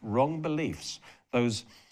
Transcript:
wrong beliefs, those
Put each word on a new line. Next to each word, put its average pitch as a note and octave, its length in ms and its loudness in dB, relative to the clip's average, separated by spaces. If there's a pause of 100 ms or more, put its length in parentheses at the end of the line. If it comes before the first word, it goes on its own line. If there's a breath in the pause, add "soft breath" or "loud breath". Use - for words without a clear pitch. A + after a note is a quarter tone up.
wrong C#3 400 2
beliefs, D3+ 580 -4 (320 loud breath)
those A#2+ 320 2 (280 loud breath)